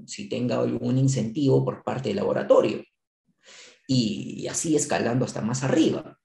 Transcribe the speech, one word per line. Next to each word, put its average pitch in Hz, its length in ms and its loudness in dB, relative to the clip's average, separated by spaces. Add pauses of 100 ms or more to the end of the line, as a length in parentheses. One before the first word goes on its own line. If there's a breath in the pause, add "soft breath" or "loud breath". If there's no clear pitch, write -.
si - 220 -12
tenga 120 320 -2
algún 120 380 0
incentivo 135 640 2
por - 180 -6
parte 110 280 -4
del 101 60 -2
laboratorio. - 640 2 (1040 loud breath)
Y, 104 560 0
y 98 40 -6
así 151 300 0
escalando 113 480 0
hasta - 180 -6
más 131 220 -2
arriba. - 600 0